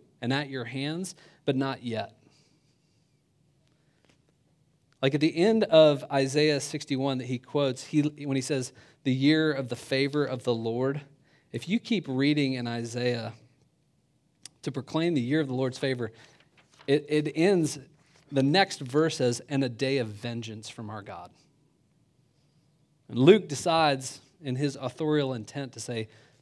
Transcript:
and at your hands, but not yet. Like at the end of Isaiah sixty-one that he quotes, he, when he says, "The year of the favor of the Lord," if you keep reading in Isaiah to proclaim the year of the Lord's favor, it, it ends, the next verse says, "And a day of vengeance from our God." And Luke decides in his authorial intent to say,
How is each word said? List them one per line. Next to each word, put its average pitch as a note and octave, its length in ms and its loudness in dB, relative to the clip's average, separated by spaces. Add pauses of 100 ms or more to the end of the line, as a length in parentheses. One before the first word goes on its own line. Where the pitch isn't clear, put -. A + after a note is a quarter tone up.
(220)
and A#2+ 100 -2
at C#3 180 -2
your C3 160 -8
hands, C#3+ 500 -8 (300)
but C#3 100 2
not C3+ 280 -4
yet. A2 320 -6 (2750)
Like C#3 140 2
at C#3+ 60 0
the D#3 140 2
end G#3+ 280 4
of D3+ 480 6
Isaiah C#3+ 480 2
sixty-one C3+ 600 -4
that A#2+ 60 -8
he B2 140 -4
quotes, C3+ 460 -4
he, D3+ 160 0
when C#3+ 340 -2
he C3+ 60 0
says, C3 320 -4 (300)
"The C3 100 2
year D#3 380 4
of C3+ 180 -4
the B2 60 -6
favor C#3 500 0
of B2 180 -6
the B2 100 2
Lord," A#2+ 480 -2 (500)
if - 180 -8
you G#3+ 100 0
keep G#3+ 280 -2
reading C#3 460 2
in B2 140 -6
Isaiah A#2 680 -4 (1300)
to C#3+ 100 -8
proclaim D#3+ 420 -2
the C#3+ 80 2
year C3 180 0
of D3 80 0
the C3 60 -6
Lord's C3 240 -2
favor, B2 340 -2 (760)
it, D3 220 2
it D3+ 260 0
ends, E3 460 2 (500)
the C#3 140 2
next F#3 380 2
verse D3+ 340 0
says, B2 320 0
"And C#3 160 -2
a B2+ 60 -2
day C3 300 -2
of A2+ 100 -4
vengeance A2+ 580 -10
from A2 220 -12
our G#2 120 -12
God." F2+ 300 -16 (1800)
And A#2 100 -8
Luke E3+ 300 8
decides D3 720 0 (240)
in B2+ 140 -6
his C#3 180 -2
authorial C#3+ 580 -2
intent B2+ 400 -10
to A#2 60 -16
say, A2+ 300 -8 (320)